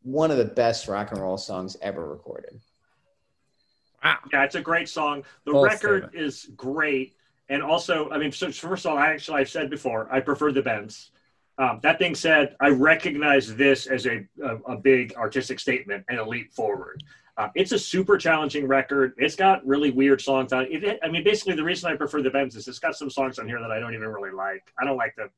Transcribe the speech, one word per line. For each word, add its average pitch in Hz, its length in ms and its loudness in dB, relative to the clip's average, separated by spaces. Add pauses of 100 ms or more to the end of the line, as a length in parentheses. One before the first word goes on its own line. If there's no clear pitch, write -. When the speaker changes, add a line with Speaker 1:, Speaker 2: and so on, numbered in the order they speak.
Speaker 1:
one 151 280 0
of 139 60 2
the 117 80 4
best 117 420 0
rock 101 240 -4
and 101 80 -6
roll 95 180 -4
songs 92 440 -10
ever 85 260 -8
recorded. - 520 -14 (1400)
Speaker 2:
Wow. 156 140 4 (140)
Speaker 3:
Yeah, 139 140 4
it's 139 100 -6
a 165 60 -2
great 165 280 0
song. 147 340 -2 (220)
The 147 60 -2
Speaker 2:
Bold 139 140 8
Speaker 3:
record 214 380 2
Speaker 2:
statement. 160 240 -8
Speaker 3:
is - 180 -10 (100)
great. 135 600 -2 (340)
And 143 140 -2
also, 160 480 0
I 151 60 -4
mean, 147 140 -2
so 175 200 -6
first 185 340 -8
of 165 60 0
all, 143 60 0
I 147 100 4
actually, 151 340 -2
I've 135 80 0
said 147 200 -6
before, 120 420 -6
I 131 80 2
prefer 143 320 0
the 131 100 2
Bends. 107 500 -6 (460)
Um, 120 260 0
that 160 160 4
being 170 160 0
said, 151 460 4
I 143 80 6
recognize 143 840 4
this 135 320 4
as 127 180 -2
a, 113 200 -2 (160)
a, 123 140 -4 (180)
a - 40 -8
big 123 380 4
artistic 120 440 -4
statement 101 480 -4
and 120 120 -4
a 110 40 -4
leap 113 300 -8
forward. 101 500 -6 (340)
Uh, 107 180 -4
it's 190 160 0
a 202 80 2
super 190 380 2
challenging 151 500 0
record. 135 500 2
It's 143 180 0
got 190 300 4
really 143 260 2
weird 135 300 6
songs 131 320 0
on 127 120 2
it. 160 180 -6
It, 214 200 -2
I 160 60 -2
mean, 160 140 -2
basically, 202 320 2
the 151 80 -2
reason 170 280 -2
I 147 40 -2
prefer 147 260 -2
the 131 80 0
Bends 131 260 -2
is 101 120 -14
it's 127 120 -14
got 160 160 -2
some 143 140 -8
songs 131 300 -4
on 113 80 -10
here 120 120 -6
that 113 120 -8
I 110 80 -2
don't 117 140 -8
even 110 160 -8
really 101 220 -10
like. 95 480 -8
I 135 60 -2
don't 135 120 0
like 113 180 -4
the 104 220 -10